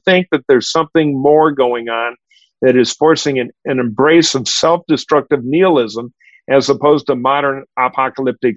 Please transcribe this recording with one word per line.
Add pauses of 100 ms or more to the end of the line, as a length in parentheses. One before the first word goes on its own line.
think
that
there's
something
more
going
on (440)
that
is
forcing
an, (140)
an
embrace
of
self-destructive
nihilism (400)
as
opposed
to
modern (120)
apocalyptic